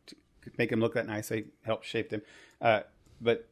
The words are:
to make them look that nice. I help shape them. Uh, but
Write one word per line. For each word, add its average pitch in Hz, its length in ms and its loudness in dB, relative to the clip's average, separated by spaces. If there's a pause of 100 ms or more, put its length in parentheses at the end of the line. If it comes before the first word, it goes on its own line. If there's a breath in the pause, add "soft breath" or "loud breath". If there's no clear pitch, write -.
to - 80 -20 (420)
make 120 120 2
them 117 100 0
look 117 140 2
that 113 140 0
nice. 107 260 -6
I 110 120 -4 (180)
help 110 200 -2
shape 113 260 -4
them. 107 120 -4 (400 soft breath)
Uh, 110 200 6 (380)
but 113 320 0